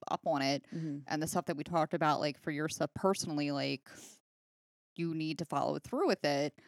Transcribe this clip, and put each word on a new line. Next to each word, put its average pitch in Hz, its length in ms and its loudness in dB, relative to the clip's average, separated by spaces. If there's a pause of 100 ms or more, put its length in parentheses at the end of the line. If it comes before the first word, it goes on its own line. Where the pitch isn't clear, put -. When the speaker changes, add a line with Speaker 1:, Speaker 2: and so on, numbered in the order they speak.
Speaker 1:
up - 160 -2
on 151 160 2
it. 135 220 2 (100)
Speaker 2:
Mm-hmm. 156 340 -4
Speaker 1:
And 151 140 -2
the 156 60 -2
stuff 180 200 0
that 160 100 -2
we 147 60 -4
talked 165 300 0
about, 156 260 4
like, 147 200 -2
for - 120 -4
your 151 180 0
stuff - 240 -2
personally, 156 580 0
like, 139 380 -2 (1040)
you 165 180 -2
need 156 260 -2
to 160 60 -4
follow 143 340 0
through 330 280 -2
with 220 160 2
it. 143 340 2 (100)